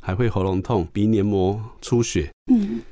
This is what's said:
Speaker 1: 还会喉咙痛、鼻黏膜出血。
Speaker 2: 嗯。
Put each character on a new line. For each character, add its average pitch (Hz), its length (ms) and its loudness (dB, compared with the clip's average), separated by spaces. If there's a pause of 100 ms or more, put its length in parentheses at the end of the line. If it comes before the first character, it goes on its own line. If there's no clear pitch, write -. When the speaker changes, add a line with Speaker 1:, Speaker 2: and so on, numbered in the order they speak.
Speaker 1:
还 - 140 -4
会 117 140 0
喉 98 160 0
咙 95 180 0
痛、 95 300 0
鼻 101 160 0
黏 104 180 2
膜 101 340 0 (220)
出 120 180 0
血。 - 320 -2 (180)
Speaker 2:
嗯。 220 300 2 (120)